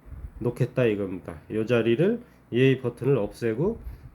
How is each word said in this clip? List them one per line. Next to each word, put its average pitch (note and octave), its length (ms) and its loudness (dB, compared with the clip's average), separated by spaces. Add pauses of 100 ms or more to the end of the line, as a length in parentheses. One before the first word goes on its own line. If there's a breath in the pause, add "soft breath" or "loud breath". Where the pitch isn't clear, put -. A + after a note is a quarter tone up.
(400)
놓겠다 A#2+ 460 0
이겁니다. F#2 540 -4 (120)
요 G#2+ 120 -2
자리를, A#2+ 560 2 (300 loud breath)
이 B2+ 280 4
버튼을 B2+ 400 0
없애고, A#2 600 -2 (360 loud breath)